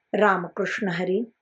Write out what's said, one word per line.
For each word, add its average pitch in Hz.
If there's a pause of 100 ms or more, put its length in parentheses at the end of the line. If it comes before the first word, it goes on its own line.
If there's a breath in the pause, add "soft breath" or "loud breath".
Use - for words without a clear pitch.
(140)
रामकृष्ण 190
हरी. 185 (100)